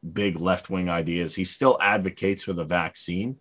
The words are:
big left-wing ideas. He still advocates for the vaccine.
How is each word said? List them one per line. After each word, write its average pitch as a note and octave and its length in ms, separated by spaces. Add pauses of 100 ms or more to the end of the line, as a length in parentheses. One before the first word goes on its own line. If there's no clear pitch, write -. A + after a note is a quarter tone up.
(140)
big G2+ 260
left-wing F#2 500
ideas. E2+ 460
He F#2 80
still B2+ 380
advocates G2 600
for F#2+ 100
the E2+ 100
vaccine. F2 760